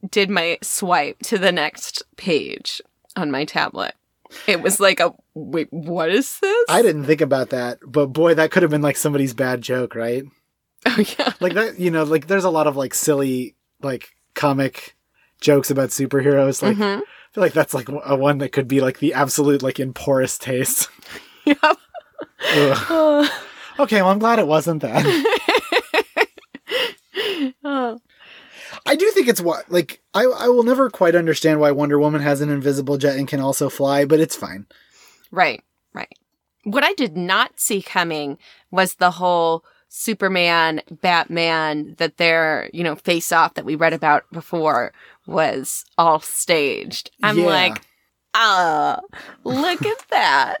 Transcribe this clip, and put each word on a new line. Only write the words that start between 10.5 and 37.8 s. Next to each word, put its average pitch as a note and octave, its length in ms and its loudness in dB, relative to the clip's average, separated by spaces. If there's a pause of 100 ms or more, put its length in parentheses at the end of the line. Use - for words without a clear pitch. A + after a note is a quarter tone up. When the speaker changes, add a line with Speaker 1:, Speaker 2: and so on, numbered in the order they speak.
Speaker 1:
Oh, - 100 0 (220)
yeah. C#4 220 -2
Speaker 2:
Like F3+ 140 0
that, G#3+ 240 -2
you F3+ 120 0
know, D#3+ 140 0
like, D3+ 240 0
there's F#3+ 160 2
a F#3 60 2
lot D#3 160 2
of, D3 100 0
like, C3 180 -4
silly, C3+ 600 0 (280)
like, C3+ 340 -8 (180)
comic C#3 640 -2 (440)
jokes C#3 300 4
about C3+ 200 0
superheroes. C3+ 720 0
Like, G#3 140 0
Speaker 1:
Mm-hmm. G3+ 260 -2
Speaker 2:
I - 320 -18
feel G#3 80 0
like E3 100 2
that's, D3+ 220 0
like, B2+ 120 -4
w-, C#3+ 200 -8
a C#3 100 2
one C#3 220 2
that C3+ 140 -6
could C3+ 160 -2
be, C3+ 120 2
like, C3 200 -2
the C#3+ 140 0
absolute, C#3+ 480 0
like, C3 180 -4
in C3 120 -6
poorest C3 500 -2
taste. C3 520 -2
<laughs> - 500 -20
Speaker 1:
Yep. D4 180 2
Speaker 2:
Ugh. - 1300 -2
Speaker 1:
Uh. D4+ 400 2 (520)
Speaker 2:
Okay, A3 200 2
well, F#3 120 4
I'm G3+ 80 2
glad A3+ 180 2
it F#3+ 80 2
wasn't D#3 360 0
that. A#2 220 0
Speaker 1:
<laughs> G4+ 1200 0 (1400)
Oh. B3+ 360 -4 (840)
Speaker 2:
I D4+ 100 4
do F#4+ 160 2
think F#4+ 160 4
it's G3 120 2
what, E3+ 300 -4
like, F3 320 -2 (120)
I, G#3 100 2
I B3 240 2
will B3 140 6
never B3+ 280 2
quite E3+ 240 2
understand D#3+ 460 2
why D3 100 6
Wonder C#3+ 280 2
Woman D3+ 220 2
has C#3+ 200 0
an D3 100 -2
invisible C#3 480 0
jet C#3 180 0
and C3+ 120 -4
can C#3+ 120 -4
also C#3 280 -2
fly, C#3 360 0
but D3+ 160 4
it's D#3+ 160 0
fine. F#2+ 300 -12 (640)
Speaker 1:
Right, E3 320 -2 (320)
right. - 180 -12 (520)
What A#3+ 200 0
I F4 100 2
did G#3+ 220 -2
not F#3+ 440 0
see G3+ 220 -2